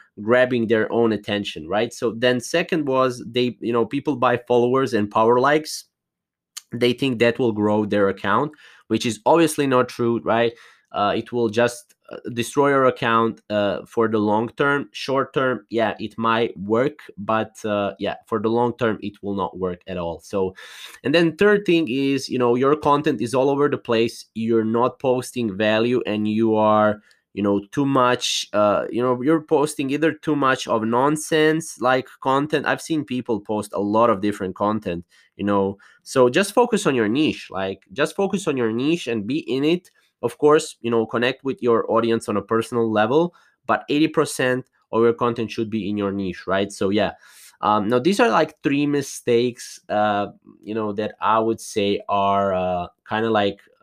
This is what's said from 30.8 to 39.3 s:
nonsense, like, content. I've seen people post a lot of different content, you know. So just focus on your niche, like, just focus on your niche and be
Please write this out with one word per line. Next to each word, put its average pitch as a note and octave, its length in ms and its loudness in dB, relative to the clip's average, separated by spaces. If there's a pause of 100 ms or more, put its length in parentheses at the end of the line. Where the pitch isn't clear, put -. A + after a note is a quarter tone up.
nonsense, D3+ 960 0
like, B2+ 280 0 (120)
content. C#3 460 0
I've C3+ 160 -2
seen D#3 220 -4
people A#2+ 360 -4
post G#2+ 320 -6
a F2 80 -4
lot A2 300 4
of G2+ 100 2
different G2 360 -4
content, G2+ 500 -4 (300)
you G2 80 -6
know. G2+ 340 0 (240)
So B2+ 260 4
just E3+ 240 0
focus A#3+ 340 2
on D3 80 2
your A2+ 140 2
niche, B2 420 -2
like, F#2+ 340 -8 (100)
just D3 200 -2
focus G3 320 -4
on C#3 120 -2
your A#2 120 0
niche C#3 360 -2
and A2+ 200 -4
be C3 120 -4